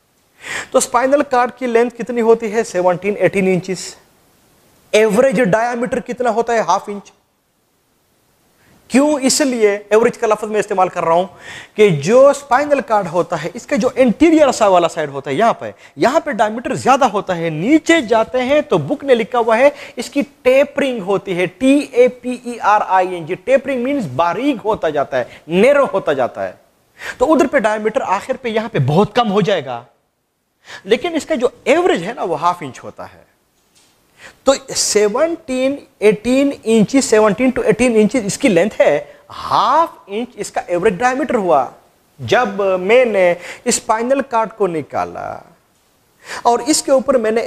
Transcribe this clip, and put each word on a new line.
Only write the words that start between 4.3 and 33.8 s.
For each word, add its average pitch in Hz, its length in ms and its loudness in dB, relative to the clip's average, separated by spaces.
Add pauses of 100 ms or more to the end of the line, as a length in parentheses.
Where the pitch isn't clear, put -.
एवरेज 220 480 4
डायमीटर 240 600 -2
कितना 247 300 -6
होता 233 220 -2
है? 226 100 0
हाफ 185 260 -2
इंच। 202 240 -14 (1800)
क्यों? 294 300 2
इसलिए 247 500 0 (220)
एवरेज 233 240 4
का 233 100 -6
लफ्ज 214 220 -2
मैं 214 120 -2
इस्तेमाल 185 280 0
कर 170 160 -6
रहा 165 100 2
हूं 180 100 2 (520)
कि 208 120 6 (100)
जो 240 360 6
स्पाइनल 285 480 0
कॉर्ड 208 260 0
होता 165 280 -2
है, 156 140 -6
इसका 247 260 -6
जो 247 160 0
इंटीरियर 285 600 4
सा 214 160 2
वाला 175 200 4
साइड 156 220 -6
होता 139 200 -8
है, 135 60 -2
यहां 214 180 2
पे, 110 180 -10 (260)
यहां 247 220 2
पे 311 120 -6
डायमीटर 220 440 -2
ज्यादा 254 300 2
होता 190 280 -2
है। 170 160 -4
नीचे 294 520 2
जाते 220 380 0
हैं 277 220 0
तो 214 180 0
बुक 277 240 -6
ने 277 100 4
लिखा 233 240 0
हुआ 226 180 2
है 269 160 4 (260)
इसकी 277 240 -4
टेपरिंग 269 800 0
होती 190 320 -4
है, 180 140 -2
टी 269 460 0
ए 247 200 4
पी 247 320 -10
ई 240 120 -10
आर 208 240 2
आई 185 340 0
एन 165 100 -10
जी, 175 100 -6
टेपरिंग 262 480 -2
मीन्स 269 220 -2
बारीक 175 540 -2
होता 196 300 -2
जाता 143 260 -4
है, 123 120 -4 (200)
नैरो 247 380 4
होता 190 280 -2
जाता 117 280 -4
है। 92 160 -8 (600)
तो 254 80 0
उधर 311 200 4
पे 262 140 0
डायमीटर 220 420 -2
आखिर 196 340 -4
पे 240 140 -8
यहां 220 180 -4
पे 214 180 -4
बहुत 156 300 0
कम 240 120 2
हो 202 140 0
जाएगा, 135 420 -4 (1000)
लेकिन 269 280 0
इसका - 220 -4
जो 240 160 -2 (160)
एवरेज 320 340 2
है 202 120 -8
ना, 285 100 -8
वो 180 120 -4
हाफ 170 260 -2
इंच 131 160 -12
होता 101 260 -16
है। 90 180 -20 (1200)